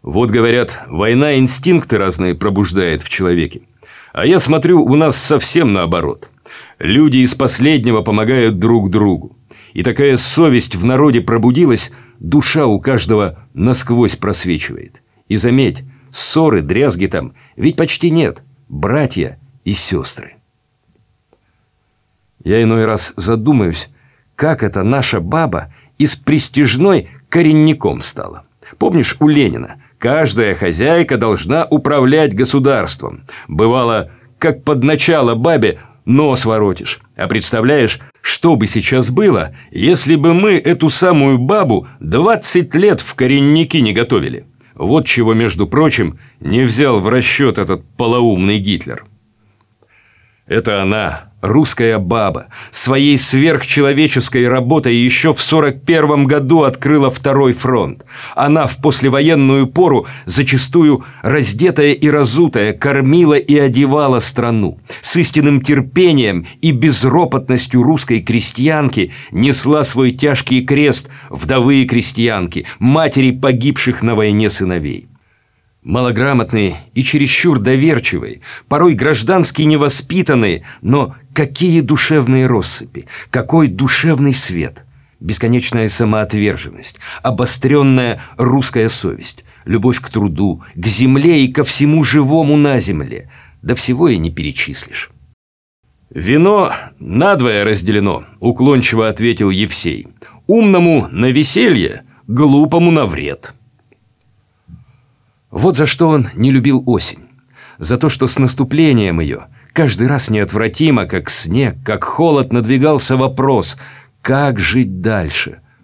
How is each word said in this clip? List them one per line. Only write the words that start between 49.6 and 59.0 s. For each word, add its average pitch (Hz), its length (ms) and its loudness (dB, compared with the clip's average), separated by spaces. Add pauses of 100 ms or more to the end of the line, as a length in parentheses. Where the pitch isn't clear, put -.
Это 104 360 -2
она, 98 600 -4
русская 113 560 0
баба, 101 500 -2 (240)
своей 139 460 2
сверхчеловеческой 139 1300 0
работой 127 480 0
еще 127 380 2
в - 80 -4
сорок 147 420 0
первом 147 420 2
году 147 380 2
открыла 139 480 2
второй 135 400 0
фронт. 120 540 -4 (280)
Она 147 320 2
в - 160 -8
послевоенную 139 840 2